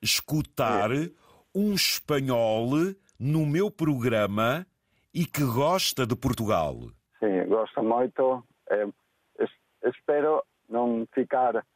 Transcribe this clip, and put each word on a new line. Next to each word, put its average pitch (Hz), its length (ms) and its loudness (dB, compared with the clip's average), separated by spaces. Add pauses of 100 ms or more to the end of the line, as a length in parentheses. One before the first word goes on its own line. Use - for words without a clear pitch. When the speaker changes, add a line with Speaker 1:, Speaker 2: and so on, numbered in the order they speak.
Speaker 1:
escutar 107 920 0
Speaker 2:
Sim. 160 160 -4 (440)
Speaker 1:
um 208 180 0
espanhol 120 960 0 (500)
no 151 260 0
meu 175 260 0
programa 117 920 0 (480)
e 175 120 -2
que - 180 -2
gosta 139 640 0
de 117 100 0
Portugal. 101 600 0 (440)
Speaker 2:
Sim, 95 280 0
gosto 110 340 0
muito. 123 640 0 (260)
Eh, 104 180 0 (520)
es-, - 200 -4 (360)
espero 151 480 0 (260)
não 117 440 -2
ficar 123 520 0 (100)